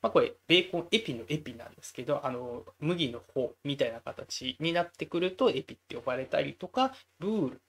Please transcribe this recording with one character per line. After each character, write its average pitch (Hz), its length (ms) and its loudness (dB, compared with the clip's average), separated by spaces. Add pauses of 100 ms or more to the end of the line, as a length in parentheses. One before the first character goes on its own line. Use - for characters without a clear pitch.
ま 226 60 2
あ、 - 20 2
こ - 80 6
れ 120 140 4 (160)
ベ 170 80 10
ー 180 160 6
コ 175 60 0
ン 170 120 -4
エ 220 80 4
ピ 160 160 -2
の 113 140 -8
エ 151 100 -2
ピ 127 160 -10
な 117 140 -14
ん - 60 -20
で - 100 -20
す - 80 -16
け 123 100 -10
ど、 120 240 -2
あ 127 60 0
の、 123 320 -8 (160)
麦 160 300 0
の 120 120 -10 (100)
穂 127 300 -2
み 143 140 -4
た 135 100 2
い 113 60 -4
な 117 80 -10
形 - 580 -8
に 165 140 0
な 170 100 4
っ 170 80 -2
て - 160 -6
く 170 140 -2
る 180 100 2
と 185 200 2
エ 135 120 -2
ピ - 120 -12
っ - 20 -18
て - 180 -16
呼 120 60 -6
ば 127 160 -2
れ 131 80 -4
た - 160 0
り 143 140 -2
と - 140 -10
か、 262 260 0 (240)
ブ 175 100 -4
ー 196 220 2
ル。 131 180 -16